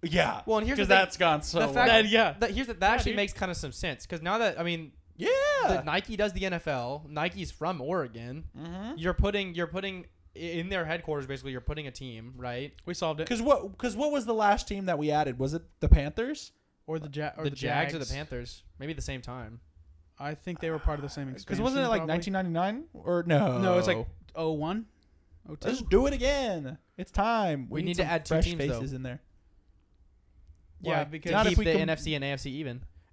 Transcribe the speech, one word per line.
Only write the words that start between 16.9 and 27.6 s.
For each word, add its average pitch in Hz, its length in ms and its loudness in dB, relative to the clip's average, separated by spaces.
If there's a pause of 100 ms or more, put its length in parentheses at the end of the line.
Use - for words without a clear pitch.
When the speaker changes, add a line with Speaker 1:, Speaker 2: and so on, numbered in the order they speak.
Speaker 3:
the 156 140 -8
Ja-, 151 240 -4
or 156 80 -8
Speaker 2:
The 147 60 0
Speaker 3:
the 139 60 -10
Speaker 2:
Jags 135 380 0
or 160 40 -6
the 139 60 -4
Speaker 3:
Jags. 120 120 -8
Speaker 2:
Panthers. 127 460 -10 (180)
Maybe 151 140 -6
the 135 80 -8
same 131 200 -6
time. 120 380 -12 (580)
Speaker 3:
I 147 160 -6
think 175 260 -8
they 165 100 -2
were 160 100 -2
part 151 180 0
of 143 60 -8
the 143 60 -8
same 135 220 -8
Speaker 1:
'Cause 196 280 -6
wasn't - 0 -
it, - 20 0
Speaker 3:
expansion, 262 280 2
Speaker 1:
like, 208 100 2
Speaker 3:
probably. 156 140 -2
Speaker 1:
nineteen 175 180 -2
ninety-nine 190 600 0
or 175 320 0
no? 165 340 4
Speaker 3:
No, 180 200 6
it's, 175 80 4
like, 165 180 2 (300)
oh 160 180 -2
one, 170 340 -2 (640)
oh 151 60 -10
two. - 140 -4
Speaker 1:
Let's 254 140 -2
do 226 260 2
it 285 40 2
again. 240 680 -2 (200)
It's - 140 -10
time. 190 580 0